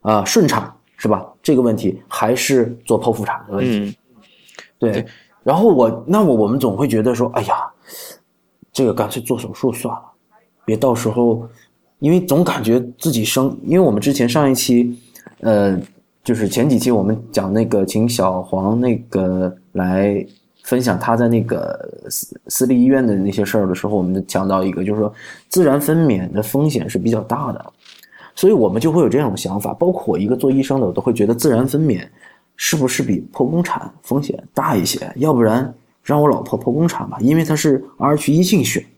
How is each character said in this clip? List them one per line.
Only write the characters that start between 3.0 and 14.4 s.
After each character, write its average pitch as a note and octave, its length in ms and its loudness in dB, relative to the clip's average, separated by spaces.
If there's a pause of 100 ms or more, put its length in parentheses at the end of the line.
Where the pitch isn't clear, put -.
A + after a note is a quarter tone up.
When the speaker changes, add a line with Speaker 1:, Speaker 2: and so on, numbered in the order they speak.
Speaker 1:
剖 A#2+ 100 0
腹 G#2 140 -4
产 - 220 -6
的 G2 80 -8
问 B2+ 100 -2
题。 A2+ 140 0
Speaker 2:
嗯。 G2+ 160 -6 (800)
Speaker 1:
对。 A#2 140 0
Speaker 2:
对。 B2+ 140 -4 (380)
Speaker 1:
然 C3+ 120 2
后 G#3+ 120 4
我， A#2+ 400 2
那 G3+ 140 2
我， D3 140 4
我 G#2+ 120 2
们 C3 120 -2
总 A2 180 0
会 C#3+ 100 0
觉 A2+ 140 0
得 A#2+ 140 0
说， A#2+ 180 -2
哎 - 100 -2
呀， - 240 -4 (1040)
这 C3+ 140 0
个 G#2+ 80 0
干 G#2+ 160 -2
脆 B2+ 120 -8
做 A#2+ 180 -4
手 A2+ 140 -12
术 B2 200 -2
算 A#2 180 -8
了， - 120 -10 (600)
别 A2 120 0
到 B2+ 160 2
时 A#2 160 -2
候， A#2 380 0 (520)
因 D3 120 2
为 F3+ 80 4
总 F3+ 240 2
感 - 200 -2
觉 A#2 160 2 (200)
自 E3 120 -2
己 A2+ 140 0
生， C3 380 -2
因 C#3+ 100 0
为 F#3 60 4
我 E3+ 100 4
们 G#2 100 0
之 C#3 140 0
前 A#2+ 160 2
上 C#3+ 200 2